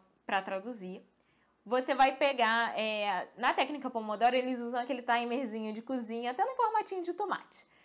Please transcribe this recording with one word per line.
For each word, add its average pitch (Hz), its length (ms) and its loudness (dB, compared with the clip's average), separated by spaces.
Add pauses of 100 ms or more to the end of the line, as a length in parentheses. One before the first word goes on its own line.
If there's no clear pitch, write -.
(260)
pra 196 160 2
traduzir. 196 640 -8 (580)
Você 254 300 0
vai 269 240 6
pegar, 233 580 2
é, 208 520 0 (100)
na 254 160 2
técnica 277 340 0
Pomodoro, 226 480 2
eles 254 240 0
usam 240 220 -2
aquele 240 220 -4
timerzinho 240 680 0
de 220 100 -8
cozinha, 240 480 -4
até 254 120 0
no 508 120 -2
formatinho 427 480 0
de 349 100 -4
tomate, - 540 -6 (180)